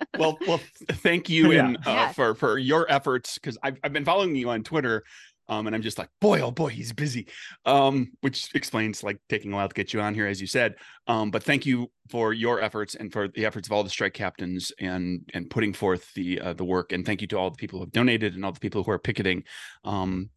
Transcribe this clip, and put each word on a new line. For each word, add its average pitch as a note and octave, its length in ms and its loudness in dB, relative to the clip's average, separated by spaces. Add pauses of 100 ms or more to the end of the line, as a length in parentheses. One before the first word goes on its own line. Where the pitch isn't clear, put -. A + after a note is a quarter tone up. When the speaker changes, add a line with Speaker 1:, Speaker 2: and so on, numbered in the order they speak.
Speaker 1:
<laughs> - 160 -10
Well, D#3+ 300 2
well, E3 100 4
th-, - 440 -8
thank F3 280 2
you D#3+ 220 8
Speaker 2:
Yeah. D3 140 6
Speaker 1:
and, A#2+ 120 0
uh, - 80 -10
Speaker 3:
Yeah. C#3+ 280 2
Speaker 1:
for, A#2 200 2
for B2+ 240 2
your D#3 320 2
efforts, C#3 480 2
'cause A#2 240 -8
I've, C#3 220 -4
I've C#3+ 100 -4
been D3 120 -2
following F3+ 300 2
you B2 140 0
on A2+ 140 -2
Twitter, A#2+ 400 0 (460)
um, G#2+ 180 -2
and G#2+ 80 -2
I'm G#2+ 60 -2
just G#2+ 160 -6
like, - 120 -8 (100)
"Boy, F#3 220 6
oh A#2+ 100 -2
boy, D3 180 -2
he's A#2 220 -8
busy," A#2+ 360 -4 (380)
um, C3+ 460 4 (100)
which - 340 -4
explains, A2 480 -2
like, G2+ 160 -4 (100)
taking G2+ 240 -4
a - 20 -4
while G2 140 0
to - 40 -10
get G2 200 -4
you A2 80 0
on G#2 120 -2
here, G#2+ 140 0
as G2 140 -4
you F#2+ 60 -8
said. A#2+ 280 0 (320)
Um, A2 220 2
but G#2+ 140 -2
thank C#3+ 220 2
you B2 260 0 (180)
for A2+ 240 0
your A2+ 280 0
efforts G#2+ 340 -4
and G#2 160 -10
for G2+ 160 -2
the G#2+ 180 -2
efforts G#2 220 -4
of - 40 -4
all G#2 120 4
the F#2 60 -4
strike G2 240 -2
captains F#2 680 -6
and, F2+ 540 -4
and F2 160 -6
putting G#2+ 240 0
forth F#2 420 0
the, F2+ 240 -2
uh, F2 140 -4
the F#2 120 -4
work. F2+ 260 0
And F2+ 140 -4
thank G2 160 -2
you G2+ 60 -8
to G#2 100 -2
all F#2 120 0
the C3+ 80 -10
people G2 220 -10
who F2+ 60 -8
have - 80 -16
donated A2 420 2
and F#2+ 80 -6
all F#2+ 80 -4
the E2+ 80 -14
people G2 240 -2
who A2 80 -2
are F2+ 80 0
picketing. F#2+ 440 0 (400)
Um, F#2+ 540 -2